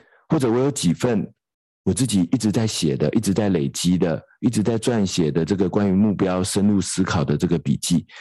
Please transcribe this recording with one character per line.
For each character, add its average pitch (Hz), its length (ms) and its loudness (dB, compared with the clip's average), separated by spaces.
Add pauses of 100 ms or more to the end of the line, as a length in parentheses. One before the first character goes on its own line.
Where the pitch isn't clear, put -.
(280)
或 160 100 2
者 131 100 2
我 113 100 2
有 135 120 2
几 90 220 0
份 107 340 -2 (560)
我 92 120 -2
自 127 120 0
己 98 240 0
一 143 60 2
直 107 160 0
在 113 140 0
写 78 280 -2
的， 71 160 0
一 - 100 0
直 98 120 0
在 104 160 0
累 82 220 0
积 90 260 0
的， 85 260 -2 (180)
一 123 100 0
直 113 120 0
在 113 160 0
撰 110 260 0
写 87 260 0
的 80 120 0
这 95 140 0
个 92 100 0
关 101 220 0
于 95 40 2
目 101 220 2
标 92 300 0
深 101 240 0
入 104 100 2
思 92 240 -2
考 87 220 -2
的 71 100 0
这 73 120 0
个 85 120 0
笔 69 200 -2
记， - 280 -2 (140)